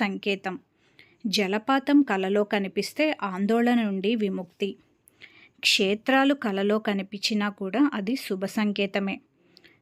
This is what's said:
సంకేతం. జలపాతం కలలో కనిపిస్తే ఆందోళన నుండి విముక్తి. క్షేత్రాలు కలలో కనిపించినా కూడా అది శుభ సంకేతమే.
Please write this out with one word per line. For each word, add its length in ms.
సంకేతం. 560
జలపాతం 760
కలలో 420
కనిపిస్తే 520
ఆందోళన 480
నుండి 240
విముక్తి. 480
క్షేత్రాలు 680
కలలో 320
కనిపించినా 600
కూడా 200
అది 260
శుభ 220
సంకేతమే. 580